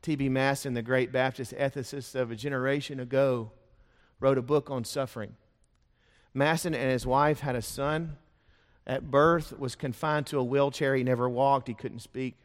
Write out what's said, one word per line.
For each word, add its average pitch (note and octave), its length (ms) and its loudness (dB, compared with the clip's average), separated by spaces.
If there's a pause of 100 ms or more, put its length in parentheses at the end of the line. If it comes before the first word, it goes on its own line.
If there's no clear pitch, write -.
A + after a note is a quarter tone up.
T D#3 120 -2
B C3+ 140 0
Masson, C3+ 460 0
the A#2 80 -4
great B2+ 280 2
Baptist B2+ 440 -2
ethicist C#3 580 -4
of B2+ 160 0
a A#2 60 -6
generation C3+ 640 -2
ago, B2+ 500 2 (680)
wrote C3+ 180 4
a B2+ 60 0
book C#3 260 2
on B2+ 140 -4
suffering. A#2 520 -6 (960)
Masson D#3 440 2
and C3 160 0
his B2+ 160 0
wife C#3+ 320 4
had C3+ 160 -2
a A#2 60 -2
son. D3+ 540 -4 (680)
At C#3 240 -6
birth, D3+ 480 4
was C3 180 -6
confined D3+ 520 -2
to D3 100 -4
a C3 60 2
wheelchair. C#3 520 2
He C3 80 0
never B2 240 2
walked. C3 400 2
He B2+ 60 -6
couldn't A#2 280 -10
speak. C3 440 -8